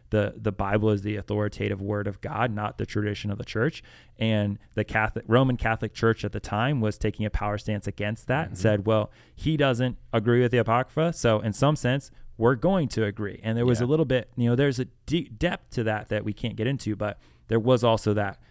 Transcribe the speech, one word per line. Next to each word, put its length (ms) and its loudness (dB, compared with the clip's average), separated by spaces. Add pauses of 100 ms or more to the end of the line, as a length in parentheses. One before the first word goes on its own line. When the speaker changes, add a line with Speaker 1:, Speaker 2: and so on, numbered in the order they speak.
(100)
Speaker 1:
the, 260 2
the 160 -2
Bible 380 2
is 120 2
the 140 -4
authoritative 640 -4
word 260 -4
of 140 -8
God, 340 -2
not 240 -6
the 80 -4
tradition 440 -4
of 80 -4
the 60 -8
church. 380 -2 (360)
And 400 0 (160)
the 100 0
Catholic, 420 -2
Roman 300 4
Catholic 380 -2
Church 300 0
at 80 -6
the 60 -6
time 420 -2
was 180 -2
taking 280 -2
a 40 -2
power 280 -4
stance 280 -4
against 420 -6
that 200 0
and 80 -14
Speaker 2:
Mm-hmm. 60 -8
Speaker 1:
said, 240 4
"Well, 240 2 (240)
he 220 -2
doesn't 400 2 (160)
agree 300 4
with 100 2
the 60 4
Apocrypha, 540 2
so 280 2
in 120 -2
some 220 2
sense, 380 -2 (260)
we're 160 4
going 340 0
to 160 -2
agree." 380 -6
And 160 -2
there 80 2
was 140 4
Speaker 2:
Yeah. 60 0
Speaker 1:
a 20 0
little 180 4
bit, 300 -2
you 120 2
know, 60 4
there's 240 2
a 60 -2 (220)
deep 340 -4
depth 300 -4
to 140 -2
that 260 -2
that 140 -2
we 80 -4
can't 220 -6
get 140 -2
into, 260 -4
but 240 -6 (300)
there 100 2
was 240 4
also 320 4
that 240 -4 (120)